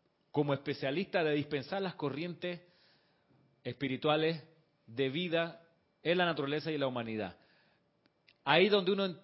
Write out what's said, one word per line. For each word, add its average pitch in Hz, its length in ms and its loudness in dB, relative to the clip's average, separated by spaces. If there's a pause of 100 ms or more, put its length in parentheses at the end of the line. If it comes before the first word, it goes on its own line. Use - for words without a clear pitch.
(320)
como 147 240 2
especialista 147 680 -2
de 151 120 2
dispensar 147 460 -2
las 180 120 -4
corrientes 170 680 -6 (1040)
espirituales 147 800 0 (440)
de 131 220 0
vida 165 500 -2 (420)
en 170 160 2
la 180 80 4
naturaleza 151 440 -2
y 160 40 -2
en 143 80 -2
la 135 60 2
humanidad. 113 500 -4 (1080)
Ahí 165 240 6
donde 196 240 4
uno 190 320 0